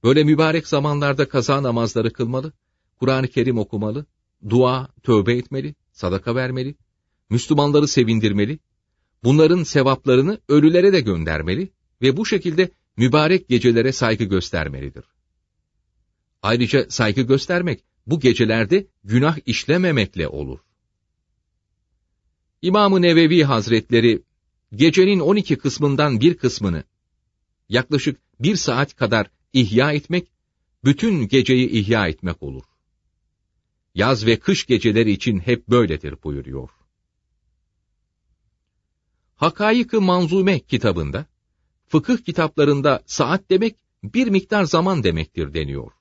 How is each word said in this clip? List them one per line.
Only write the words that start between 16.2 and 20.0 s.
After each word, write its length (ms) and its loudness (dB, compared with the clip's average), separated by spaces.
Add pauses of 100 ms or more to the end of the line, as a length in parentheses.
Ayrıca 460 0
saygı 340 -2
göstermek, 640 -2 (220)
bu 140 -4
gecelerde 680 0 (180)
günah 420 0
işlememekle 840 -2